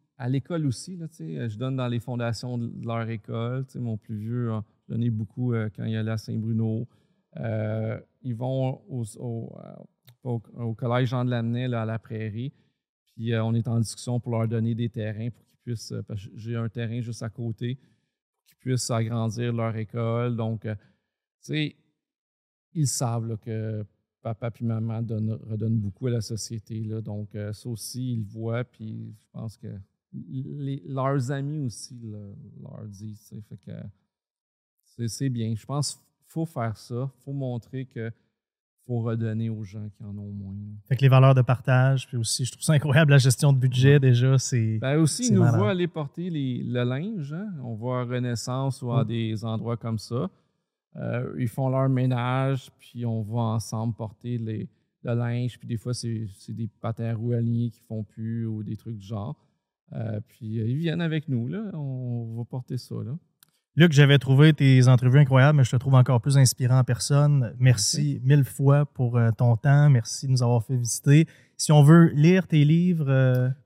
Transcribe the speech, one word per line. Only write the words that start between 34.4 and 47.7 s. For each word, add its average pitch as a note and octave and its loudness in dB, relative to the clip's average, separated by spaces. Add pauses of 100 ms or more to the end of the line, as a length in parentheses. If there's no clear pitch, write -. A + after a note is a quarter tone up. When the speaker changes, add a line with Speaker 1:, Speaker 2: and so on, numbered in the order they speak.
Speaker 1:
c'est, A#2 -8
c'est C#3 -4
bien. A2+ -4
Je - -14
pense C#3 -4
qu'il - -20 (260)
faut D#3+ -6
faire A#2 -6
ça. B2+ -8 (140)
Faut C#3 -12
montrer C3 -8
que A2+ -10 (760)
faut A#2+ -2
redonner A2+ -2
aux A2 -6
gens G#2+ -12
qui - -20
en G2+ -12
ont G2+ -12
moins. G2 -10 (320)
Speaker 2:
Fait C3 0
que - -4
les C3+ 8
valeurs C3 10
de C3 6
partage, B2+ 2
puis B2 -6
aussi, A#2 -4
je - -6
trouve - -18
ça D#3+ 2
incroyable, D3 4
la C#3+ 10
gestion C3+ 4
de C3+ 2
budget, B2+ 6
Speaker 1:
Ouais. D3 8
Speaker 2:
déjà, C3 6
c'est A2 0
Speaker 1:
Ben C3+ 0
aussi, E3 2
Speaker 2:
c'est B3 2
Speaker 1:
ils G3+ 4
nous F#3 6
Speaker 2:
malade. C#3 4
Speaker 1:
voient G#3 2
aller F3+ 0
porter E3 -8
les, C3+ -4
le B2 -2
linge, D3 -6
hein. G3 -10 (140)
On A#2 -10